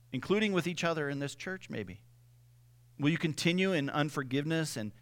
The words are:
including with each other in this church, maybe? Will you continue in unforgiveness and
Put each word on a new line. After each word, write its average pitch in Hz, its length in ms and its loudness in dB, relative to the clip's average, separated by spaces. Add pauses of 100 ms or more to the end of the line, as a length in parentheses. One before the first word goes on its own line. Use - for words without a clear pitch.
(140)
including 202 400 2
with 170 140 2
each 170 180 -2
other 156 240 0
in 143 100 -4
this 143 160 -6
church, - 340 -10
maybe? 92 320 -8 (960)
Will 147 120 4
you 165 80 4
continue 180 560 2
in 139 160 2
unforgiveness 147 880 0
and 107 240 -6